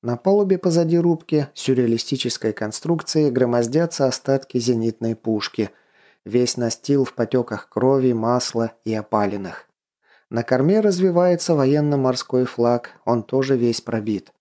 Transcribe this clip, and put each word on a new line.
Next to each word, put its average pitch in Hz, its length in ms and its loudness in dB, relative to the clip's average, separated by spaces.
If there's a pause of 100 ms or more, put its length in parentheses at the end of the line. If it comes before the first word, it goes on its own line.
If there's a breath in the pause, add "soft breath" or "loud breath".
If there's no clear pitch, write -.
На 120 120 -4
палубе 196 400 2
позади 170 420 2
рубки 160 540 0
сюрреалистической 120 960 -2
конструкции 151 800 -2
громоздятся 123 760 0
остатки 131 520 -2
зенитной 113 580 -2
пушки. 107 540 -4 (560 soft breath)
Весь 120 320 0
настил 127 480 0
в - 80 -14
потеках 120 560 -4
крови, 131 420 2
масла 117 600 -2 (100)
и 113 100 -4
опалинах. 104 720 -4 (640 soft breath)
На 117 140 -2
корме 151 380 2
развивается 180 760 2
военно-морской 135 880 2
флаг, 120 460 0 (160)
он 113 180 0
тоже 135 320 0
весь 117 240 0
пробит. 107 600 -6